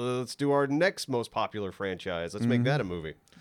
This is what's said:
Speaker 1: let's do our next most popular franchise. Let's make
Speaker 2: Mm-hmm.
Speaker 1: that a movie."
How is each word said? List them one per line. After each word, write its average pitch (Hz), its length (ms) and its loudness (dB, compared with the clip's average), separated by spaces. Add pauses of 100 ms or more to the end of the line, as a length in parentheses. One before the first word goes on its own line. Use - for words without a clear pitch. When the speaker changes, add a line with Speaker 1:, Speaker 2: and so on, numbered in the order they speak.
(180)
Speaker 1:
let's 123 180 -6
do 139 160 2
our 139 140 4
next 156 420 2
most 120 240 -2
popular 101 400 -2
franchise. 87 640 -4
Let's 110 120 -2
make 120 120 4
Speaker 2:
Mm-hmm. 120 60 2
Speaker 1:
that 139 180 2
a - 20 -4
movie." 82 300 -6 (260)